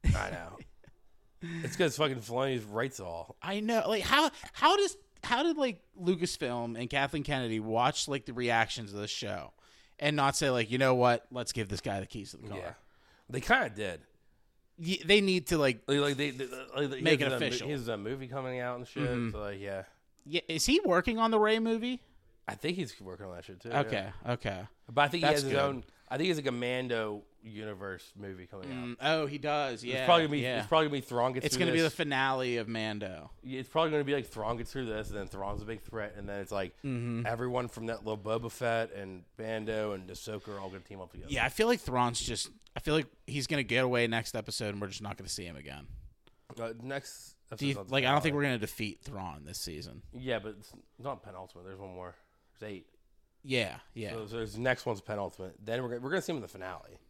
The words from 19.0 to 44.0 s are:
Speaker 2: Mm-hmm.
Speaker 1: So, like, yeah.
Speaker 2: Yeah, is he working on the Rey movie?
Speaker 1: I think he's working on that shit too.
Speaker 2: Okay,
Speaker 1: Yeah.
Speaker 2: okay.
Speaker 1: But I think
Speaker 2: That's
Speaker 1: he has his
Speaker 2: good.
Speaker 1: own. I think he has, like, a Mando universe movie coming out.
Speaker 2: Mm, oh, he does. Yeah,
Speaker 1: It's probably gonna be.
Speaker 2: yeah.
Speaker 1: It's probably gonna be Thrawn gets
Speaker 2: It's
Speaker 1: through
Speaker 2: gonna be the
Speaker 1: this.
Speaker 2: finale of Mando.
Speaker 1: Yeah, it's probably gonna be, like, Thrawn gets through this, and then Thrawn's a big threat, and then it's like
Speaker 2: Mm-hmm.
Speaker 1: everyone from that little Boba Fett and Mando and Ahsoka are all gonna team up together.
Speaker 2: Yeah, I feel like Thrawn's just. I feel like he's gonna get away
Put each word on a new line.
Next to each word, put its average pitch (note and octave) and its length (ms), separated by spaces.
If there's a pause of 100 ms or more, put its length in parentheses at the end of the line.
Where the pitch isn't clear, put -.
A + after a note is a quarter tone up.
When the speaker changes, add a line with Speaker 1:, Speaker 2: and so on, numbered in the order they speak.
Speaker 2:
Mm-hmm. A#2+ 300
Speaker 1:
So, G#2+ 80
like, G2+ 200
yeah. G2 260 (420)
Speaker 2:
Yeah, E3 200
is D#3+ 200
he D4+ 180
working F#3 320
on A3+ 140
the A3 80
Rey G#3+ 180
movie? A3+ 460 (440)
Speaker 1:
I - 60
think E3 240
he's D3+ 240
working F#2+ 240
on F2+ 100
that E2+ 100
shit F2+ 160
too. A#2 100
Speaker 2:
Okay, A#2 380 (160)
Speaker 1:
Yeah. A#2+ 80
Speaker 2:
okay. G2 260 (340)
Speaker 1:
But C3+ 80
I C#3+ 60
think E3+ 160
Speaker 2:
That's D3 180
Speaker 1:
he C#3 60
has C3 60
his - 0
Speaker 2:
good. C#3+ 60
Speaker 1:
own. C#3 240 (240)
I B2+ 100
think D#3 80
he F#3 40
has, E3 80
like, C#3 100
a C3 40
Mando A#2+ 720 (180)
universe G#2 760
movie F#2+ 260
coming F#2+ 240
out. B2+ 160
Speaker 2:
Mm, A#2+ 160
oh, D#3 260
he C#3+ 100
does. C#3+ 460
Yeah, B2 160
Speaker 1:
It's C3 60
probably E3+ 200
gonna D3 80
be. D3 80
Speaker 2:
yeah. B2 180
Speaker 1:
It's G2+ 80
probably D#3+ 200
gonna C#3+ 100
be B2+ 40
Thrawn B2 320
gets B2 120
Speaker 2:
It's B2 100
Speaker 1:
through B2+ 120
Speaker 2:
gonna E3 40
be E3 80
the E3 60
Speaker 1:
this. D3+ 100
Speaker 2:
finale C3 600
of A2 100
Mando. G#2 640 (100)
Speaker 1:
Yeah, C3 200
it's B2 80
probably D#3+ 220
gonna D3 120
be, C#3 100
like, C3 140
Thrawn A2+ 300
gets A#2 160
through C3 140
this, G#2+ 220
and G#2 80
then G2 100
Thrawn's G2+ 340
a G#2 40
big A2 160
threat, G#2 360
and G2+ 100
then G2+ 140
it's F#2 100
like F#2+ 320
Speaker 2:
Mm-hmm. A#2+ 420
Speaker 1:
everyone B2 440
from A#2 160
that A2 200
little G#2+ 120
Boba A2 340
Fett A2+ 420
and F#2+ 300 (160)
Mando A2 540
and F#2+ 160
Ahsoka G#2 400
are G2+ 100
all G2 80
gonna F#2 140
team G2 180
up F#2 120
together. E2 200
Speaker 2:
Yeah, A2+ 140
I C3 40
feel A3 180
like A#3+ 120
Thrawn's B2 400
just. - 300 (260)
I A#2+ 60
feel D3 140
like D3+ 120 (180)
he's C3+ 220
gonna D3 160
get A#2 220
away B2 220